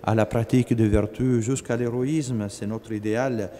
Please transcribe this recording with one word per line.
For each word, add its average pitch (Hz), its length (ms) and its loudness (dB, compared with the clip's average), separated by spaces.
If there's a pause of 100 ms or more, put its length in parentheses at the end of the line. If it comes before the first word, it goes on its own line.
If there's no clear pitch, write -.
à 110 120 2
la 110 100 4
pratique 120 480 2
des 113 160 4
vertus 110 560 2
jusqu'à 123 320 -2
l'héroïsme, 123 720 -2
c'est 101 180 -8
notre 110 260 -8
idéal, 107 680 -2